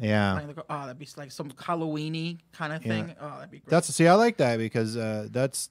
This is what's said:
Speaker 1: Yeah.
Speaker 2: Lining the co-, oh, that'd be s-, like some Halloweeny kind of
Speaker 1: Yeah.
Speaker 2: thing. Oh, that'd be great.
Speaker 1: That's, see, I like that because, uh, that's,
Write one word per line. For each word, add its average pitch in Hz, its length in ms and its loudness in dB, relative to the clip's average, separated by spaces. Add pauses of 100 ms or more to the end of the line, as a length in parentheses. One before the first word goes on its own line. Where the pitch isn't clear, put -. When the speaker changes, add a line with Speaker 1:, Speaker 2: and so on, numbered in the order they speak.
Speaker 1:
Yeah. 107 320 4
Speaker 2:
Lining 82 140 -4
the - 60 -14
co-, 160 140 -12
oh, 151 120 -6
that'd 131 180 -12
be 143 80 -16
s-, - 100 -20
like 143 160 -14
some 143 200 -12
Halloweeny 160 840 -4 (140)
kind 151 220 -8
of 160 100 -8
Speaker 1:
Yeah. 113 80 -2
Speaker 2:
thing. 107 280 -4
Oh, 147 160 -12
that'd 131 140 -16
be - 100 -20
great. - 100 -10
Speaker 1:
That's, 165 240 4
see, 165 120 6
I 175 80 10
like 226 240 6
that 120 200 4
because, 113 400 -2
uh, 110 320 -4
that's, 131 400 -2